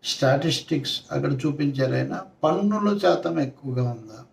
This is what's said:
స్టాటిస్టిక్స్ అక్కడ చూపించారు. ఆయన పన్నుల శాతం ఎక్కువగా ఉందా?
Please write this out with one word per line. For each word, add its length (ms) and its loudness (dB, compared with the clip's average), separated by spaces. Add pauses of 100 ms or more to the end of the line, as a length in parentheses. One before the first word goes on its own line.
స్టాటిస్టిక్స్ 960 0 (120)
అక్కడ 200 0 (140)
చూపించారు. 480 0
ఆయన 280 -2 (220)
పన్నుల 540 2
శాతం 420 2
ఎక్కువగా 420 -2
ఉందా? 500 -6